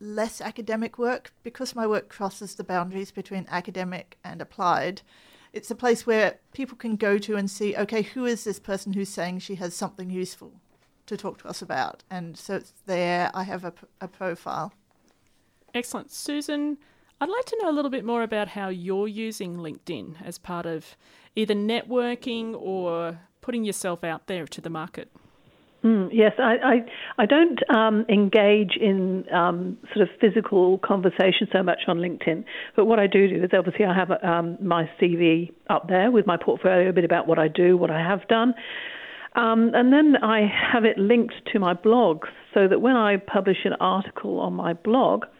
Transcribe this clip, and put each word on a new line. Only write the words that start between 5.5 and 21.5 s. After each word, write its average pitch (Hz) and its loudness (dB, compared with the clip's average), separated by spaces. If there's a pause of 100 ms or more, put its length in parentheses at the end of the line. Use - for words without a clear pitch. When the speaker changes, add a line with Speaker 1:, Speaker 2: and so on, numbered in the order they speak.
Speaker 1:
it's - -14
a 226 -6
place 233 0
where 220 0 (160)
people 254 -10
can 226 -4
go 202 2
to 208 -6
and 202 -4
see, 208 -6
okay, 220 -2
who 247 -8
is 240 -4
this 202 -6
person 196 -8
who's 196 -4
saying 180 -8
she 196 -12
has 175 -10
something 185 -10
useful 185 -10 (540)
to 208 -8
talk 196 -12
to - -16
us - -14
about? 135 -8
And 170 -12
so - -10
it's - -10 (140)
there, 175 -2
I 185 -6
have 185 -10
a 170 -12
p-, - -20 (140)
a 190 -12
profile. 170 -8 (1000)
Speaker 2:
Excellent. 240 -10
Susan, 294 -6 (420)
I'd 294 -4
like 480 -4
to 453 -6
know 359 -2
a - 0
little 285 -2
bit 247 -8
more 233 -2
about 214 -4
how 202 -8
you're 190 -4
using 208 -8
LinkedIn 160 -12 (100)
as 175 -14
part 170 -10
of 160 -10 (400)
either 214 0